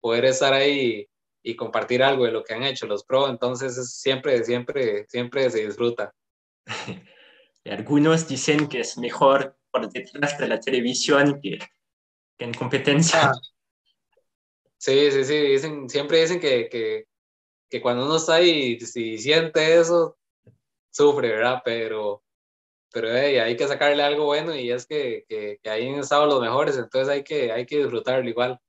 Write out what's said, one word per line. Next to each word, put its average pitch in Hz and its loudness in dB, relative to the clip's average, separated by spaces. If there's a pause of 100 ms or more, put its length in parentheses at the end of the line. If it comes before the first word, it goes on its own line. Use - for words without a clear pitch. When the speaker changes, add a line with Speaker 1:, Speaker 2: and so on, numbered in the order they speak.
Speaker 1:
poder 117 0
estar 135 2
ahí 135 0 (360)
y 113 -6
compartir 117 -2
algo 135 4
de 113 0
lo 113 -4
que 110 -8
han 120 -6
hecho 127 -6
los 104 -6
pro, 135 0
entonces 123 -4
es, 123 -10
siempre, 131 0
siempre, 120 -2
siempre 123 -2
se 110 -2
disfruta. 117 -4 (520)
Speaker 2:
<laughs> - -14 (480)
Y - -14
algunos 147 2
dicen 147 0
que 127 -6
es - -8
mejor 135 2 (140)
por 110 -2
detrás 143 -6
de 127 -2
la 113 0
televisión 139 2
que, - -8 (760)
que 120 -10
en 117 -8
competencia. 143 2
Speaker 1:
Ah. 131 0 (1500)
Sí, 139 4
sí, 135 2
sí, 147 0
dicen, 143 0
siempre 147 2
dicen 175 2
que, 127 0
que, 110 -4 (640)
que 123 -6
cuando 123 0
uno 160 0
está 160 2
ahí 147 2
y - -
si 113 -8
siente 160 4
eso, 165 2 (720)
sufre, 143 2
¿verdad? 120 0
Pero, 110 -4 (680)
pero, 113 -4
hey, 139 2
hay 113 0
que 143 -2
sacarle 143 2
algo 147 0
bueno 151 -2
y 123 -4
es 123 -6
que, 123 -6
que, 104 -8
que 110 -10
ahí 113 -2
han 139 -6
estado 147 2
los 139 2
mejores, 135 0
entonces 131 -2
hay 143 -2
que, 135 -2
hay 123 -4
que 147 -4
disfrutarlo 123 -2
igual. 123 -2